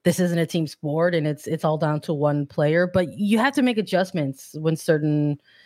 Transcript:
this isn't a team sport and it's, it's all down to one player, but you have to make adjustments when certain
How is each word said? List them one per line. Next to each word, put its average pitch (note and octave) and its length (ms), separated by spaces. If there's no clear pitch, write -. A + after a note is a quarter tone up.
this F3 160
isn't F3 220
a E3 40
team D#3+ 220
sport D#3+ 480
and D#3 100
it's, D3 220
it's D#3+ 180
all D#3 140
down D3+ 220
to - 120
one D3 340
player, E3+ 460
but F3+ 240
you G#3 220
have C4+ 160
to D4 80
make B3 160
adjustments F3 800
when D#3+ 160
certain D3+ 680